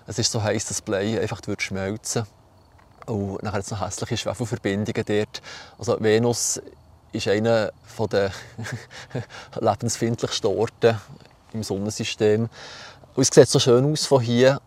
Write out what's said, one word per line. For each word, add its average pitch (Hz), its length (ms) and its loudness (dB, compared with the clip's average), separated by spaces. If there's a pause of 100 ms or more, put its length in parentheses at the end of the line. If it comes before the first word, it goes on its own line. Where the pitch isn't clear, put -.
Es - 140 -8
ist 110 120 -2
so 110 120 -4
heiß, 107 240 -2
dass - 140 -6
Blei 104 380 -2
einfach - 220 -6 (160)
schmelzen 98 720 -6 (800)
würde. 107 120 -4
Und 98 240 -6
nachher 107 140 -6
hat 101 60 -4
es - 80 -12
noch 104 100 -6
hässliche 107 340 -6
Schwefelverbindungen 107 880 -4
dort. 104 360 -2 (380)
Also 104 200 0
Venus 113 640 2 (500)
ist 113 160 -4
einer 110 440 2 (140)
von - 240 -4
der 98 220 2 (680)
<laughs> - 640 -12
lebensfeindlichsten 113 920 0
Orte 110 500 2 (540)
im 110 80 -6
Sonnensystem. 107 880 0 (640)
Und 135 60 2
es - 100 4
sieht - 160 10
so 143 120 2
schön 131 320 4
aus 151 160 -2
von 135 120 6
hier 120 480 4